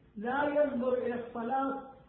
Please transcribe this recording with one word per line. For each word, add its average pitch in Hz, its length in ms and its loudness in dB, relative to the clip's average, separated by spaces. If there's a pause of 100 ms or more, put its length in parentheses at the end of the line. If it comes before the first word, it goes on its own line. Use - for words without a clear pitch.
(180)
لا 254 260 0
ينظر 254 500 2
إلى 233 340 0
الصلاة 254 540 -2 (280)